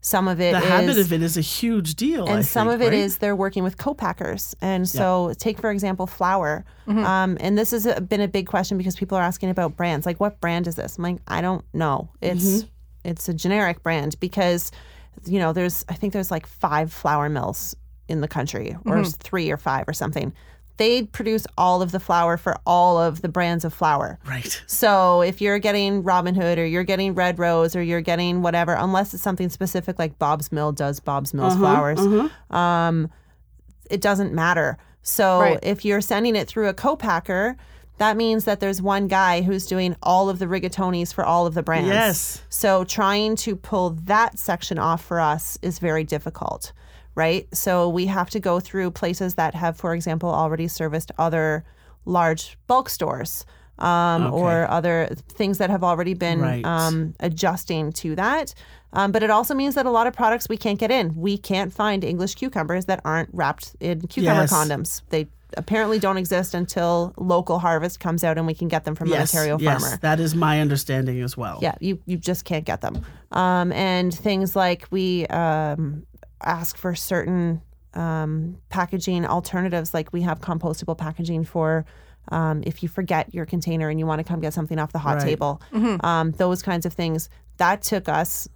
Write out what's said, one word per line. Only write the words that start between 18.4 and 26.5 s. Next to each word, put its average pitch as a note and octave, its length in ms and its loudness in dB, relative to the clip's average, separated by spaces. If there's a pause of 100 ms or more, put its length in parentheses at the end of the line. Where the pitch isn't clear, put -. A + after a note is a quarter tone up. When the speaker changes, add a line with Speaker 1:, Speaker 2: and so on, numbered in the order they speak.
Speaker 1:
or - 120 2
Speaker 3:
Mm-hmm. G3 140 2 (120)
Speaker 1:
three E3 280 -2
or D3 60 -2
five C3+ 320 -2
or D#3+ 60 -4
something. - 400 -4 (440)
They A#3+ 240 4
produce A3 420 -2 (140)
all F3+ 240 4
of F3+ 80 -2
the F#3 80 -2
flour E3+ 380 2
for - 280 -2
all F3 360 6
of E3 200 2
the F3+ 80 -4
brands E3+ 360 0
of D#3+ 100 -4
flour. D3+ 500 0
Speaker 2:
Right. C3 440 -8
Speaker 1:
So F#3 540 6
if F#3 180 0
you're G3+ 180 2
getting G3+ 460 0
Robin F3+ 320 2
Hood F3 200 2